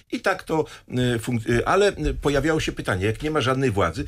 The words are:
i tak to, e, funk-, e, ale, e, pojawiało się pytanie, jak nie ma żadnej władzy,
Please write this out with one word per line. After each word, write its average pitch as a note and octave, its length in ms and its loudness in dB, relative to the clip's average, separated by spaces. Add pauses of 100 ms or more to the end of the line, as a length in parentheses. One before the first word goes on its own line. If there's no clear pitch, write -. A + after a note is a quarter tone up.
(120)
i B3+ 80 -4
tak F#3+ 240 -2
to, D#3 220 0 (220)
e, - 60 -14 (260)
funk-, A#2 400 0
e, - 80 0
ale, F#3+ 200 4
e, D3+ 260 0
pojawiało C#3+ 460 2
się D3+ 120 -4
pytanie, G#2 340 -2
jak A2 180 -2
nie D3+ 80 -2
ma D3+ 100 0
żadnej C3 300 2
władzy, F#2+ 360 0